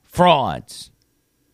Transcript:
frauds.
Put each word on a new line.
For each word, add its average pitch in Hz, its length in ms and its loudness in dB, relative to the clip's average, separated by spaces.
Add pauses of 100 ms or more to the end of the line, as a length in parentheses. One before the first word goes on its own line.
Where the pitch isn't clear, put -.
frauds. 135 920 -2 (640)